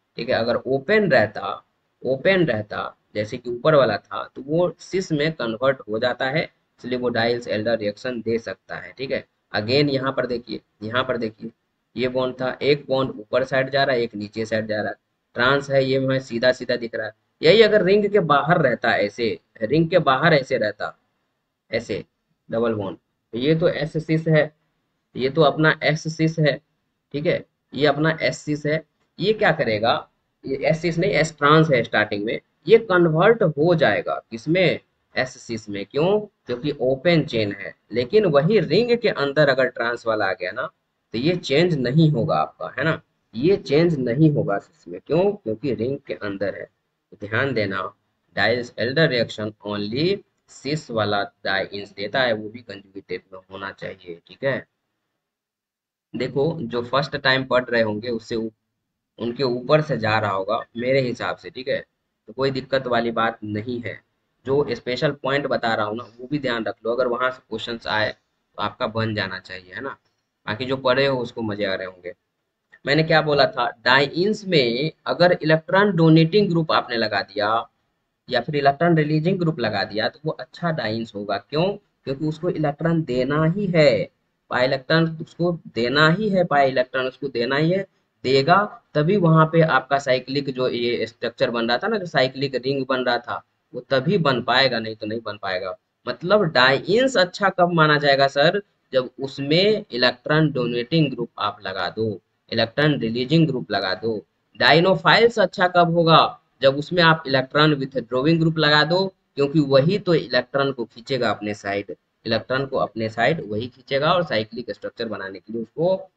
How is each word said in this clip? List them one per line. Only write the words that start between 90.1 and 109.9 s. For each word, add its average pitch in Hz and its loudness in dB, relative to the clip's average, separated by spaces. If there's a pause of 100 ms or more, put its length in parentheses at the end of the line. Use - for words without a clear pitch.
जो 127 -2
ये 117 -2
structure 120 -4
बन 117 -2
रहा 120 0
था 190 -4
ना, 226 -2
जो - -6
cyclic 135 -2
ring 131 -2
बन 127 -2
रहा 120 0
था, 98 -8 (320)
वो 120 -10 (100)
तभी 135 2
बन 131 0
पाएगा, 120 2
नहीं 110 -8
तो 107 -12
नहीं 113 -6
बन 104 -10
पाएगा। 92 -6 (300)
मतलब 185 0 (100)
डाइन्स 202 4
अच्छा 185 0
कब 175 2
माना 151 4
जाएगा 139 4
सर? 165 2 (320)
जब 127 0 (100)
उसमें 156 0
electron 139 2
donating 123 0
group 117 -8 (100)
आप 104 -4
लगा 95 -4
दो, 107 -4 (320)
electron 117 0
releasing 127 2
group 123 -4
लगा 95 -2
दो। 107 -4 (420)
dynophiles 170 4
अच्छा 196 0
कब 170 2
होगा? 160 6 (420)
जब 135 4
उसमें 175 0
आप 160 4
electron 139 2
विथड्रॉइंग 131 0
group 160 2
लगा 151 4
दो, 180 0 (320)
क्योंकि 143 2
वही 139 4